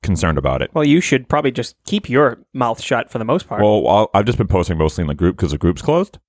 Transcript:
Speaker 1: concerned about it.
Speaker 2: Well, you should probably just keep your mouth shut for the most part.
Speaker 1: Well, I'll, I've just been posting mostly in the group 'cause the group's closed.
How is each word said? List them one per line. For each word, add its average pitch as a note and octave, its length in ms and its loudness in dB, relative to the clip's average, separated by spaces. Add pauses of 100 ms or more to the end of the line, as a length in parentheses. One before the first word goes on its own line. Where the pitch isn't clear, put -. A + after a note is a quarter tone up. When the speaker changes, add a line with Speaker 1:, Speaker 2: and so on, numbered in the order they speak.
Speaker 1:
concerned D#2+ 360 0
about C2+ 240 -2
it. - 100 -6
Speaker 2:
Well, D#3 120 0
you D3 160 4
should E3+ 280 -2
probably D3 240 0
just - 320 -8
keep G3+ 240 -4
your B2+ 300 2 (160)
mouth A#2+ 260 -2
shut - 300 -4
for - 80 -6
the A2+ 60 -4
most C#3 240 -2
part. G#2 140 -4
Speaker 1:
Well, G#2 240 4
I'll, G#2 280 2
I've G2+ 100 4
just A#2 140 -2
been G#2 100 0
posting F2 300 0
mostly D#2 240 0
in D#2 60 -2
the D2 60 -2
group E2+ 220 2
'cause E2+ 140 -2
the C#2+ 80 -4
group's F2 240 0
closed. E3+ 360 -2 (100)